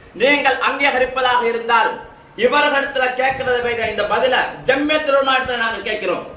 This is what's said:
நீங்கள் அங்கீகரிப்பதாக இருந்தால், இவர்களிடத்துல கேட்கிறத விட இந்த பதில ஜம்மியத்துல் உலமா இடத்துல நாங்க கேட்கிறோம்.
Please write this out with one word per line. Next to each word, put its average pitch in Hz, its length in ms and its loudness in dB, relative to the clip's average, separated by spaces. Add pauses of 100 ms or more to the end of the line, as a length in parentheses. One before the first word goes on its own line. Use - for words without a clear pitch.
(140)
நீங்கள் 269 440 2
அங்கீகரிப்பதாக 254 840 0
இருந்தால், 226 480 2 (460)
இவர்களிடத்துல 262 680 2 (140)
கேட்கிறத 254 420 0
விட 226 280 -2
இந்த 208 120 -2
பதில 240 340 2 (320)
ஜம்மியத்துல் 294 480 2
உலமா 269 220 2
இடத்துல 240 180 -4
நாங்க 226 260 -2
கேட்கிறோம். 196 440 -4 (100)